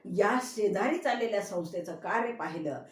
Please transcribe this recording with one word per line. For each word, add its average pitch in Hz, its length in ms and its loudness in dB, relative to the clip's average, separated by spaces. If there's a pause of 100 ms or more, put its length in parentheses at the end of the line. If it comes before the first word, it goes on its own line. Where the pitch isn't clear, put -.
या 202 380 4
शेजारी 220 540 2
चाललेल्या 226 440 0
संस्थेचं 175 540 -4
कार्य 233 360 -2
पाहिलं 156 500 -4 (100)